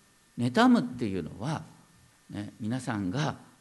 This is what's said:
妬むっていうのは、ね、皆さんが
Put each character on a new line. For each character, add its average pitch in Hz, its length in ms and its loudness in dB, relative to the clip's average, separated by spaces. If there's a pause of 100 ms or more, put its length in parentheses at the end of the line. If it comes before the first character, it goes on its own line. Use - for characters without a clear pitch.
(400)
妬 127 280 4
む 240 140 8
っ - 20 -2
て 123 220 -4
い 95 140 -2
う 80 40 -4
の - 160 -8
は、 135 240 -4 (680)
ね、 104 300 -8
皆 117 200 -4
さ 123 180 -4
ん 95 120 -2
が 131 260 -2 (260)